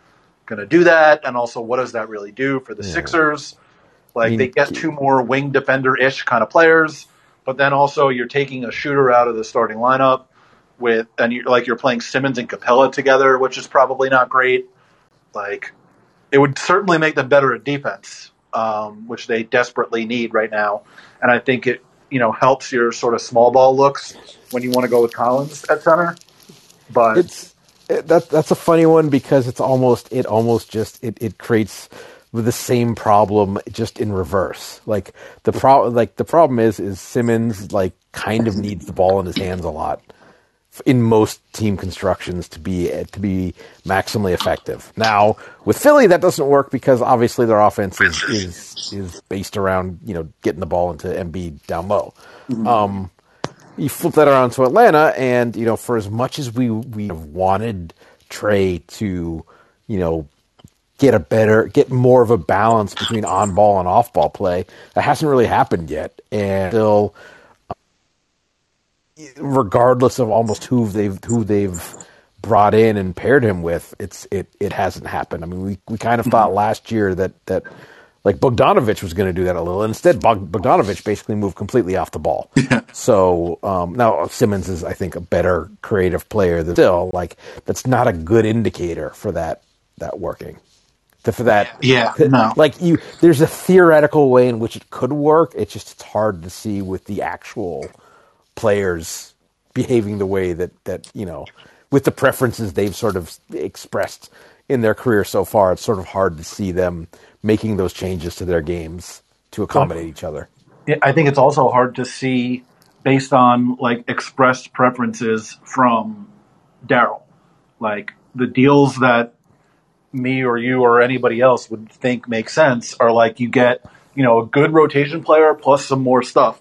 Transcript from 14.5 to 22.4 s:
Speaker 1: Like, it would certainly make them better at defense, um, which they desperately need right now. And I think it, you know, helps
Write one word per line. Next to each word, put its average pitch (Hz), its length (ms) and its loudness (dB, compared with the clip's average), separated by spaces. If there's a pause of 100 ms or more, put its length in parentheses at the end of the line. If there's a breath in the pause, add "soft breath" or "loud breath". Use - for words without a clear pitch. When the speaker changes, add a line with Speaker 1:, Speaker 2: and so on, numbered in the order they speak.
Speaker 1:
Like, 101 380 -10 (600)
it 139 60 4
would 139 200 2
certainly 180 400 0
make 156 160 0
them 135 140 -2
better 135 260 2
at 113 100 -10
defense, 139 640 -10 (220)
um, 107 560 -6
which 117 180 -12
they 113 160 -4
desperately 117 640 -2
need 117 280 -6
right 110 160 0
now. 104 320 -4 (380 soft breath)
And 123 100 2
I 120 80 4
think 123 280 -2
it, 123 160 -4 (280)
you 131 100 -2
know, 113 120 2
helps 131 400 0